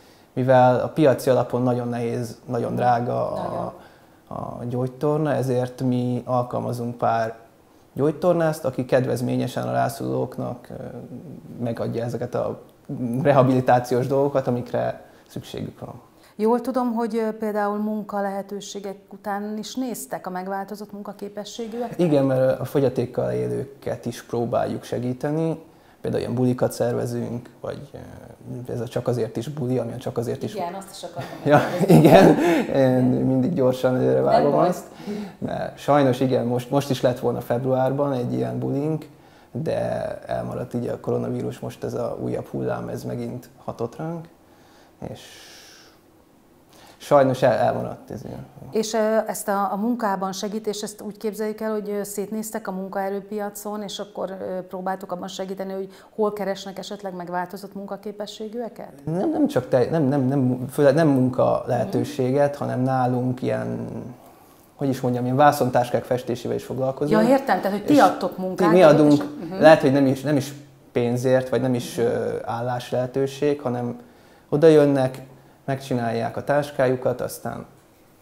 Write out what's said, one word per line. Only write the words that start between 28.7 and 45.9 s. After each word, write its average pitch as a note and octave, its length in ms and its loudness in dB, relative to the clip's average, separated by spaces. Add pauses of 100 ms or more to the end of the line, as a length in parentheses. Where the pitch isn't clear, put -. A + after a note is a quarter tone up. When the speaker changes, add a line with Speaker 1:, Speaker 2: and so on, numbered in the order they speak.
Speaker 1:
ez A#2+ 60 -6
a A#2 80 -6
Csak - 200 -6
azért A2+ 300 -2
is A#2 100 -6
buli, B2+ 300 -2
ami A#2 160 -4
a A#2+ 40 -10
Csak B2 200 -8
azért A#2 260 -4
is - 100 -6
Speaker 2:
Igen, F3+ 200 -6
azt G3 180 -12
is - 120 -16
akartam - 420 -12
Speaker 1:
Ja, D3 140 8 (200)
Speaker 2:
mondani. D#3+ 200 8
Speaker 1:
igen. D#3 380 10 (380)
Én B2+ 280 4 (220)
mindig C3 280 2
gyorsan B2+ 420 2
előre C3 180 2
Speaker 2:
Nem C3 100 4
Speaker 1:
vágom C#3 280 4
Speaker 2:
baj. D#3 160 4
Speaker 1:
azt. - 180 -2 (520)
Mert - 400 -6
sajnos C#3 420 4
igen, B2 260 2
most, B2 240 -2
most C#3 200 0
is B2+ 120 -2
lett B2+ 180 0
volna A#2+ 220 -2
februárban C3 720 0
egy B2 200 -2
ilyen B2 260 -4
bulink, C#3+ 460 -2 (460)
de A#2+ 280 -4 (480)
elmaradt - 460 -6
így A#2+ 140 -4
a A#2 120 -6
koronavírus, B2 600 -4
most B2 240 -12
ez A#2+ 100 -6
a A#2+ 300 -6
újabb A#2+ 240 -4
hullám, B2 400 -6
ez B2+ 160 -10
megint B2 460 -8 (160)
hatott A#2 300 -8
ránk, D#3+ 320 -8 (840)
és - 100 -14 (1800)